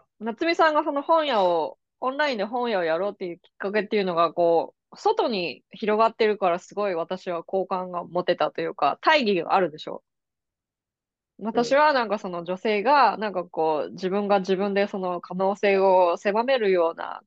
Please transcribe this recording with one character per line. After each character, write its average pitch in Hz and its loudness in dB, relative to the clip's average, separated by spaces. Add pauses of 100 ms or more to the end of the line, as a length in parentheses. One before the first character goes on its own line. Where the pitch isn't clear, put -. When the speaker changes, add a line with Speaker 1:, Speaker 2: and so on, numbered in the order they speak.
Speaker 1:
<clears throat> - -18
夏 226 -6
美 339 0
さ 330 4
ん - -2
が 302 0
そ 311 -2
の 277 -2
本 320 2
屋 220 2
を、 170 0 (220)
オ 254 -4
ン 277 -10
ラ 294 0
イ 254 -4
ン - -6
で 196 -2
本 240 -4
屋 196 0
を 175 -2
や 160 0
ろ 196 -2
う - -6
っ 202 -18
て 202 -10
い 170 -8
う 170 -16
き - -20
っ - -20
か 202 -6
け 214 0
っ 196 -8
て 220 -2
い 202 2
う 196 -2
の 180 -2
が、 165 2
こ 170 0 (200)
う、 - -20
外 440 0
に 180 -6
広 214 -2
が 226 6
っ 220 0
て 226 2
る 208 0
か 190 2
ら 170 0
す - -16
ご 202 -4
い 180 -2
私 170 -6
は 170 -6
好 190 -4
感 185 -6
が 175 -6
持 175 -4
て 175 0
た 156 0
と - -8
い 165 -4
う 160 -8
か、 143 0
大 302 4
義 185 0
が - -2
あ 196 2
る 175 0
で 151 -18
し - -18
ょ。 - -14 (1300)
私 240 -2
は 302 6
な 254 0
ん 208 -8
か 202 -2
そ 202 -10
の 175 -8
女 180 -4
性 208 -2
が、 247 4
Speaker 2:
う - -10
ん。 - -10
Speaker 1:
な 214 -4
ん - -14
か 180 -4
こ 156 -2
う、 - -14
自 180 -6
分 202 -2
が 202 4
自 190 0
分 202 -2
で 202 2
そ 208 -10
の 180 -6
可 - -14
能 190 0
性 202 2
を 185 6
狭 214 0
め 269 2
る 214 2
よ 170 2
う 160 -14
な - -10